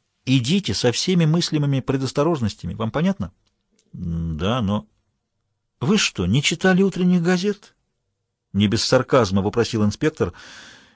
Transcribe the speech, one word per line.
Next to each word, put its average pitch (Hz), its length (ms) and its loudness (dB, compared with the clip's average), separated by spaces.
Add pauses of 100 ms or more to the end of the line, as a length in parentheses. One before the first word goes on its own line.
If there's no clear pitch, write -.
(240)
Идите 131 500 0
со 123 180 2
всеми 175 340 0
мыслимыми 151 540 0
предосторожностями. 131 920 -2
Вам 110 160 -4
понятно?" 180 420 -2 (600)
"Да, 82 680 -4
но..." 104 260 -2 (920)
"Вы 190 180 0
что, - 280 -2
не 120 160 2
читали 185 400 2
утренних 180 400 2
газет?" 185 520 -2 (800)
Не 104 160 2
без 107 160 0
сарказма 117 580 2
вопросил 107 420 0
инспектор. 104 480 -2 (640)